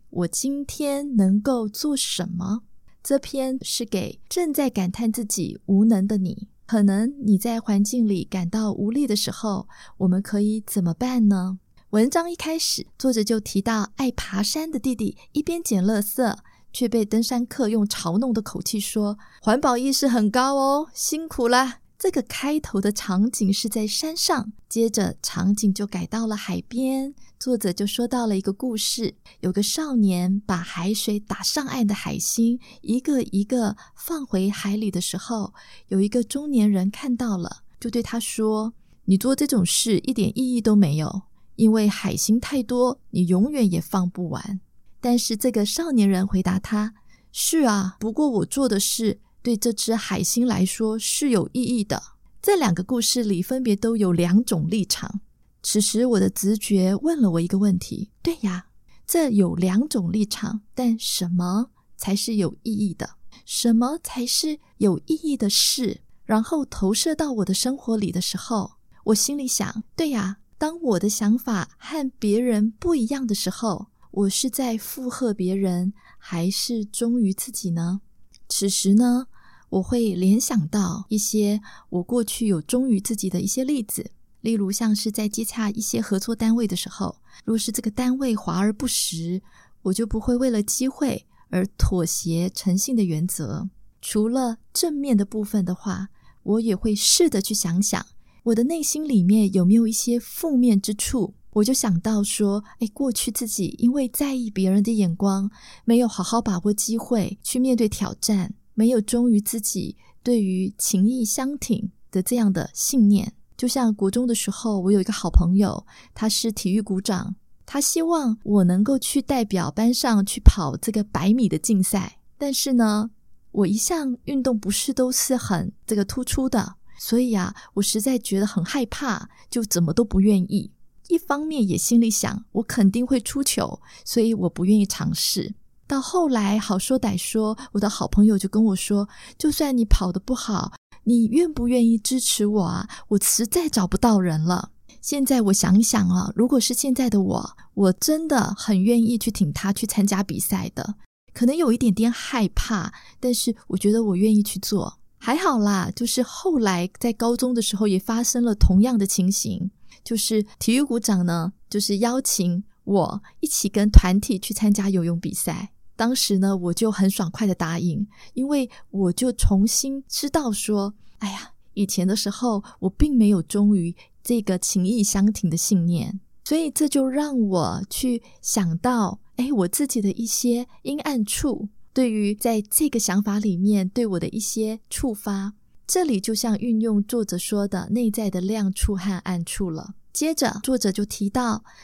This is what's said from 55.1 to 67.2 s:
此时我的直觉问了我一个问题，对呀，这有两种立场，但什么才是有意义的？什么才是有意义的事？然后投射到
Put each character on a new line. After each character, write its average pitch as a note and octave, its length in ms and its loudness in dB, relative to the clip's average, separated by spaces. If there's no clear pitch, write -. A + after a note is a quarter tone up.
此 - 200 0
时 A3 240 2
我 A#3 140 2
的 F#3+ 100 2
直 G#3 280 0
觉 F#3+ 380 2
问 D#4 260 0
了 G3+ 100 4
我 E3 100 0
一 F3 60 -2
个 F#3+ 100 0
问 G3 200 2
题， - 320 -8
对 E4 200 -2
呀， F#3 260 -4
这 D#4+ 240 0
有 F#3+ 260 2
两 F#3 340 2
种 F3+ 200 -2
立 G#3 160 0
场， G#3 360 -6
但 A#3 240 0
什 - 320 -4
么 F3+ 420 0
才 G3+ 180 -2
是 A3 200 -2
有 F#3 280 0
意 A3+ 100 -4
义 G#3 200 -2
的？ - 240 -12
什 - 280 0
么 B3 280 2
才 B3 240 -8
是 D4+ 340 -2
有 G3+ 220 2
意 - 140 -2
义 D#4 220 -2
的 G#3 140 0
事？ - 520 0
然 A3 180 2
后 D4 240 -2
投 G3 280 -2
射 D#4 200 0
到 D4+ 200 -4